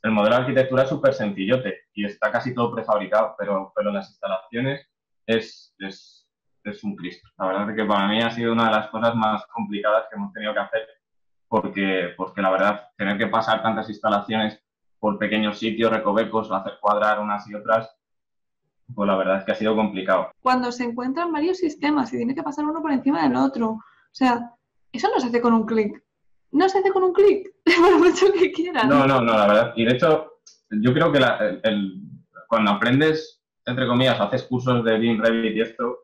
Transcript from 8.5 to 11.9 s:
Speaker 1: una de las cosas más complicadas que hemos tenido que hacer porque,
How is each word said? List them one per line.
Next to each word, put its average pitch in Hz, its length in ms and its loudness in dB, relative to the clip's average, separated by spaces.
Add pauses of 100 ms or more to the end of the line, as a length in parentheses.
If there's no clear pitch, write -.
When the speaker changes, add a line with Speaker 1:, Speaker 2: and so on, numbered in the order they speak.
Speaker 1:
una 113 120 2
de 110 60 2
las 107 160 0
cosas 117 280 -2
más 107 320 0
complicadas 104 600 -2
que 110 60 -16
hemos 101 160 -8
tenido 107 220 -8
que 107 60 -2
hacer 110 280 -6 (600)
porque, 95 680 -2